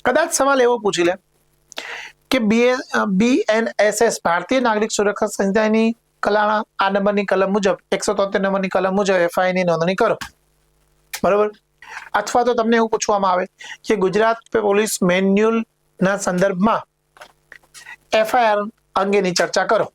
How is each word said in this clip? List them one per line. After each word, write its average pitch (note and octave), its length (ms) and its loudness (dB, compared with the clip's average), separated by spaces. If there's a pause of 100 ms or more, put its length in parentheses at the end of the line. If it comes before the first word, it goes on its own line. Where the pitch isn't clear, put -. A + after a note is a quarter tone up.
કદાચ D4+ 280 0
સવાલ C4+ 280 2
એવો A#3+ 180 2
પૂછી F#3+ 240 -2
લે F3 100 2 (1160)
કે C4 80 2
બી A3 220 2
એ, B3 120 4
અ, B3 360 -2
બી A#3+ 400 2
એન A3 200 2 (100)
એસ G#3 240 2
એસ, A3+ 220 2
ભારતીય F3+ 360 0
નાગરિક A3 300 0
સુરક્ષા G#3 360 -2
સંહિતાની G#3+ 680 0 (240)
કલમ, G#3+ 440 0 (140)
આ G3 120 0
નંબરની G3+ 340 0
કલમ F#3+ 280 0
મુજબ, G3 240 0 (160)
એકસો G3+ 220 -2
તોતેર G3 260 -2
નંબરની G3 280 -2
કલમ F#3+ 260 -2
મુજબ G3 200 0
એફ F3 240 0
આઈ F#3 100 2
આરની F#3 160 0
નોંધણી E3+ 300 0
કરો. G#3 240 0 (1040)
બરોબર? G#3 260 2 (600)
અથવા A3 320 0
તો A#3+ 100 0
તમને A#3 220 0
એવું A3+ 120 2
પૂછવામાં G3+ 420 0
આવે F#3 160 0 (420)
કે G#3+ 80 2
ગુજરાત G#3 400 0 (260)
પોલીસ G#3 400 0
મેન્યુઅલના G3 1120 0
સંદર્ભમાં F#3+ 720 0 (1300)
એફ A3 240 2
આઈ A#3+ 80 4
આર G#3+ 120 2 (380)
અંગેની G3 380 0
ચર્ચા F3 320 0
કરો. F#3 300 -2